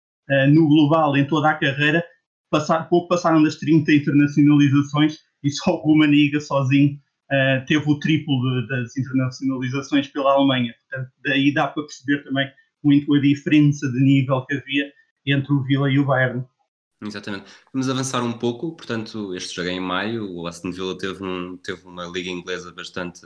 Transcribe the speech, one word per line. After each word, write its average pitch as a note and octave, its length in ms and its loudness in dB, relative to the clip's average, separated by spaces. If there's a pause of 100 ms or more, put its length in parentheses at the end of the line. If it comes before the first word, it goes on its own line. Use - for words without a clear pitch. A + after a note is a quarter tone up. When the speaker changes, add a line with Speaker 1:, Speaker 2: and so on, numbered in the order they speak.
(300)
Speaker 1:
eh, C#3 180 4
no D#3 200 6
global, D3+ 480 4
em C#3 100 2
toda D3+ 240 0
a D3+ 40 0
carreira, D3+ 500 0 (460)
passar, D#3+ 400 -2
pouco F3 180 2
passaram E3 340 2
das D#3 140 2
trinta D#3 380 2
internacionalizações, C#3+ 1300 2 (240)
e C#3+ 80 -2
só E3+ 240 -2
o D#3+ 60 -8
Rumaniga D3 580 4
sozinho, C#3+ 600 2 (300)
eh, C3+ 380 0
teve D3 200 0
o D3 120 2
triplo D3+ 420 0
de, B2+ 260 -2
das B2 300 -6
internacionalizações C3 1080 -4
pela C#3 240 0
Alemanha. C3 420 2 (160)
Portanto, C3 220 -10 (120)
daí C#3 300 0
dá C#3+ 140 0
para D3+ 160 -8
perceber C#3+ 400 -4
também C3+ 260 -4 (340)
muito C#3+ 300 4
a C#3+ 60 4
diferença C#3+ 720 2
de B2 100 0
nível C3+ 440 2
que D3 100 -4
havia C#3 360 -6 (360)
entre C#3 260 0
o C#3 100 0
Villa C#3 280 0
e C3+ 80 2
o C#3 60 2
Bayern. B2+ 380 0 (560)
Speaker 2:
Exatamente. G2+ 460 -10 (260)
Vamos C3 180 -4
avançar C3 340 -4
um A#2+ 100 -4
pouco. A#2+ 420 -6
Portanto, G#2+ 600 -8
este F2+ 200 -10
jogo F2+ 140 -4
é F2+ 40 -6
em F#2 60 -6
maio. G2 520 -6
O E2+ 160 -10
Aston F2 240 -10
Villa F#2 260 -8
teve F#2 260 -10
um, F2+ 340 -8
teve F2+ 280 -14
uma F2+ 200 -14
liga F2+ 240 -8
inglesa F2 440 -10
bastante F2+ 520 -12